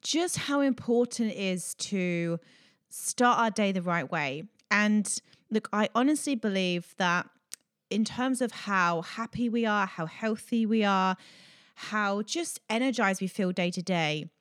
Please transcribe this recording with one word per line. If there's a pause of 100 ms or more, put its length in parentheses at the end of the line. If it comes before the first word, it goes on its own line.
just
how
important
it
is
to (480)
start
our
day
the
right
way. (260)
And (300)
look,
I
honestly
believe
that (640)
in
terms
of
how
happy
we
are,
how
healthy
we
are, (560)
how
just (100)
energized
we
feel
day
to
day (100)